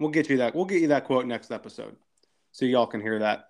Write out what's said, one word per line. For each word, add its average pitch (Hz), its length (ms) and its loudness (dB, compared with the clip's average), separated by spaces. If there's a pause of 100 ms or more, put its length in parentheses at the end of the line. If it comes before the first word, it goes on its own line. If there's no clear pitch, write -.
We'll 151 80 0
get 151 220 0
you 135 80 4
that. 120 160 0
We'll 175 100 0
get 190 160 0
you 160 80 2
that 143 160 2
quote 127 220 0
next 117 240 -8
episode, 107 460 -14 (560)
so - 120 -4
y'all 123 220 4
can 113 160 -6
hear 110 160 -2
that 107 300 -2